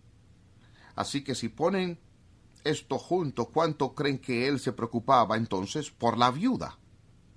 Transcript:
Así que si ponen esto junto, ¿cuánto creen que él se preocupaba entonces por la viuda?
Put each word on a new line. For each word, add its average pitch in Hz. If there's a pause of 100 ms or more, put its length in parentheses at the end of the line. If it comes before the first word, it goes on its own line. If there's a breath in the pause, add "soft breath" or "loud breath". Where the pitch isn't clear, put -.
(960 loud breath)
Así 139
que 135
si 117
ponen 175 (640)
esto 147
junto, 143
¿cuánto 151
creen 139
que 123
él 139
se 127
preocupaba 113
entonces 110
por 117
la 123
viuda? 151 (600)